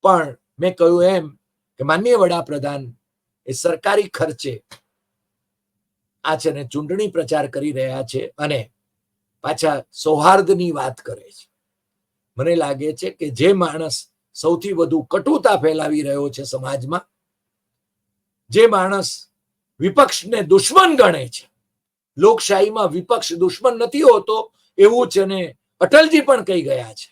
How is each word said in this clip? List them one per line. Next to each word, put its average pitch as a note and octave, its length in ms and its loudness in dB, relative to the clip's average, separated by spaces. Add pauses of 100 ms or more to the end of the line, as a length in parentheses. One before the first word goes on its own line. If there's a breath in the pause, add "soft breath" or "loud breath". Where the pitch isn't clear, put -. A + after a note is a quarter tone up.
પણ E3 320 2 (220)
મેં F3+ 160 0
કહ્યું F3 300 4
એમ F3+ 220 0 (540)
કે - 40 -4
માનનીય G3+ 380 2
વડાપ્રધાન C#3+ 600 -2 (640)
એ C3 60 -10
સરકારી G3 640 -2
ખર્ચે C#3+ 380 -6 (1700)
આ D#3 100 -2
છે D#3 140 -2
ને C#3+ 140 -8
ચૂંટણી D3+ 520 -6
પ્રચાર D3 340 -2
કરી C#3+ 220 -6
રહ્યા C3 320 -6
છે B2+ 180 -8 (160)
અને D3 220 -4 (840)
પાછા D3 480 -4
સૌહાર્દની F3 800 2
વાત C3 300 -6
કરે - 280 -16
છે. - 140 -20 (920)
મને D#3 200 0
લાગે D3 380 -4
છે - 160 -10
કે - 200 -10
જે D3 220 2
માણસ D#3+ 440 -2 (400)
સૌથી E3+ 360 -2
વધુ E3 320 0
કટુતા G3+ 580 0
ફેલાવી D#3 400 -2
રહ્યો C#3+ 280 -4
છે C#3 140 -14
સમાજમાં, C3+ 600 -8 (1500)
જે A3 160 6
માણસ G3 420 0 (720)
વિપક્ષને A3 640 0
દુશ્મન C4+ 540 4
ગણે F3 320 4
છે, - 160 -16 (720)
લોકશાહીમાં G3+ 760 2
વિપક્ષ F#3 400 -4
દુશ્મન A#3+ 460 0
નથી A#3 240 -2
હોતો A3 340 4 (420)
એવું A#3 300 6
છે G3 180 0
ને F#3+ 140 -6 (400)
અટલજી D#4 420 4
પણ B3 220 2
કહી F3+ 180 -2
ગયા B2+ 320 -6
છે. - 180 -20